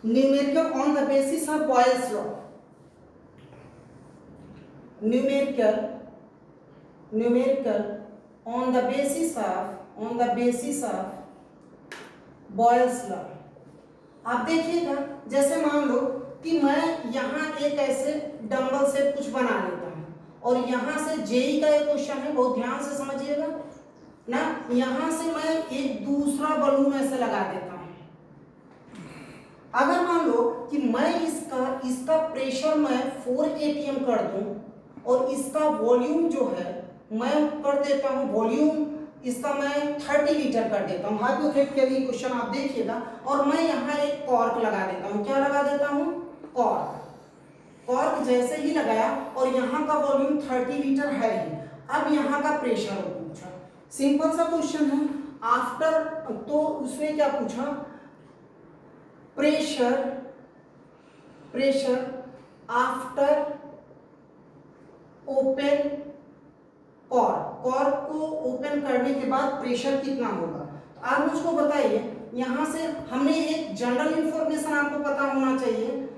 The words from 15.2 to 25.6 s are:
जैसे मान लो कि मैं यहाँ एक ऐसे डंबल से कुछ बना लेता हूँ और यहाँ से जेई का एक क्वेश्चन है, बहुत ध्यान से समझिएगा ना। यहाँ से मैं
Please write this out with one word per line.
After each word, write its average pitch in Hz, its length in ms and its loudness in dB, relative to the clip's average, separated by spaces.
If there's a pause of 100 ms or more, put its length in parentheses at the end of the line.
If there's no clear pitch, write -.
जैसे 277 280 4 (100)
मान 285 240 2
लो 247 100 4 (440)
कि 320 160 2
मैं 294 520 2
यहाँ 294 460 -2
एक 285 220 -2
ऐसे 262 320 0 (320)
डंबल 262 480 0
से 277 200 2
कुछ 277 180 -4
बना 226 300 0
लेता - 300 -6
हूँ 160 160 -10 (380)
और 247 140 4 (120)
यहाँ 254 280 -2 (100)
से 311 160 -4
जेई 254 380 2
का 302 80 4
एक 294 160 6
क्वेश्चन 285 320 -2
है, 269 160 -4
बहुत 254 240 2
ध्यान 254 260 -4
से 285 140 -6
समझिएगा 285 500 -4 (840)
ना। 247 140 0 (300)
यहाँ 262 380 0
से 330 220 -2
मैं 320 360 -2